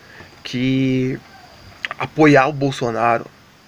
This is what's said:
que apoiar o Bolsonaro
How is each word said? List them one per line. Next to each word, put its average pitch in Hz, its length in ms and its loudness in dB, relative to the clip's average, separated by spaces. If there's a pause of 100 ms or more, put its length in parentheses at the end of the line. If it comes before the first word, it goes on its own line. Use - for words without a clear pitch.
(420)
que 131 800 -2 (800)
apoiar 139 480 4
o 156 60 -4
Bolsonaro 120 720 -2 (420)